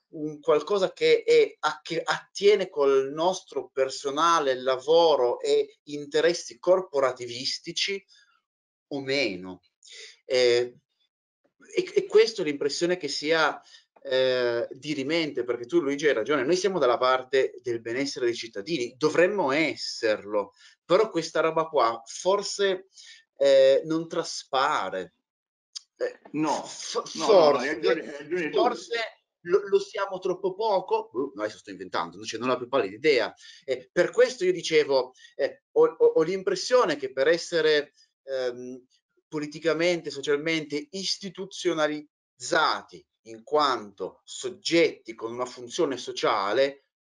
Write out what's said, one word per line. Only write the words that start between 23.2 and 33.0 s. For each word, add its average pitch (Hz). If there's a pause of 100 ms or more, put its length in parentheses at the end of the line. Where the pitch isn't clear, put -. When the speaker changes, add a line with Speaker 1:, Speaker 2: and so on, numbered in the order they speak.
Speaker 1:
eh, 135
non 160
traspare. 131 (840)
Eh, - (120)
Speaker 2:
No, 147
Speaker 1:
f-, -
Speaker 2:
no, 311
no, 170
no, 135
hai 127
Speaker 1:
forse, 156
Speaker 2:
ragione, 170
hai -
ragione 151
tu. 427
Speaker 1:
forse 240 (480)
lo, 180
lo 196
siamo 196
troppo 185
poco, 208
boh, 135
no, 104
adesso 107
sto -
inventando, 87
non 104
c'è, 113
non 120
ho 131
la 123
più 120
pallida 113
idea. 120 (300)